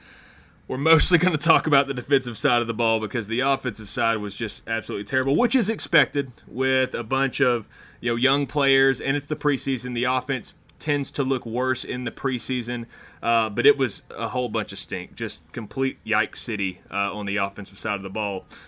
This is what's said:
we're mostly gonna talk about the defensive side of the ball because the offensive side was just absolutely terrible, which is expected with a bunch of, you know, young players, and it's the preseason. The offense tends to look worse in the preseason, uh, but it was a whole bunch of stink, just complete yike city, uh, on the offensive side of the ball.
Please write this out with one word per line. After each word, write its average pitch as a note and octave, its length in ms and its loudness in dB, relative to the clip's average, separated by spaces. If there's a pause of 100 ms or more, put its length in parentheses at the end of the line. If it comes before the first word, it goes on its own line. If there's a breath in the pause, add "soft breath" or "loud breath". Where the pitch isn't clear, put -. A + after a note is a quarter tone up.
(680 loud breath)
we're B2+ 100 -4
mostly D#3+ 420 6
gonna F3+ 180 2
talk D#3+ 300 4
about C#3+ 180 4
the C3+ 80 -4
defensive B2+ 420 0
side B2 260 2
of A#2 40 -2
the A2+ 80 -2
ball A2+ 260 2
because G#2+ 280 -4
the A2+ 140 -2
offensive B2+ 460 -2
side A2+ 300 0
was G#2 160 -6
just - 340 -8
absolutely A2 380 -4
terrible, C3+ 300 0
which A#3+ 180 4
is A3 160 4
expected C#3+ 640 0 (160)
with C3 480 0
a A#2 80 -4
bunch C3 360 -2
of, B2 280 2 (340 loud breath)
you A#2 80 -2
know, A#2+ 60 0
young C3+ 320 2
players, C3+ 520 4
and C#3 160 -2
it's C#3+ 120 -6
the D#3 80 -2
preseason. C3 580 -2
The A#2+ 120 -2
offense B2+ 500 -2 (240)
tends D3 320 -2
to - 120 -2
look C3 220 0
worse B2 400 0
in B2 180 -4
the B2 80 -4
preseason, B2 760 -4 (340 loud breath)
uh, A2+ 260 2
but G#2+ 180 -2
it C#3+ 120 8
was C3 260 -2 (140)
a A2 120 -2
whole B2 200 -2
bunch G#2+ 240 -4
of G2 40 -10
stink, - 380 -8
just A2+ 240 -8 (140)
complete C3 500 -4
yike G#2+ 320 0
city, G2+ 460 -4 (100)
uh, G2+ 220 -2
on G#2 120 -6
the G2+ 120 -2
offensive G2 420 -6
side G#2+ 160 -2
of G2 60 -6
the G2 80 -8
ball. G2+ 360 -4 (220 loud breath)